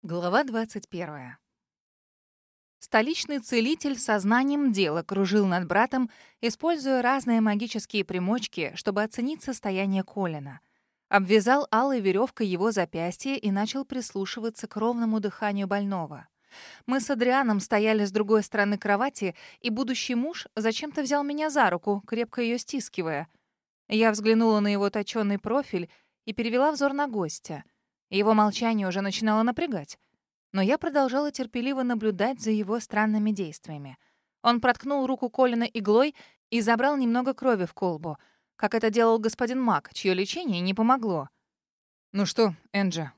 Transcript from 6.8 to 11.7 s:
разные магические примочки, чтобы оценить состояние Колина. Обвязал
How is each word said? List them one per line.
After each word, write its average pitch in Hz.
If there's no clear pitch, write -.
разные 247
магические 208
примочки, 185
чтобы 202
оценить 240
состояние 196
Колина. 156
Обвязал 214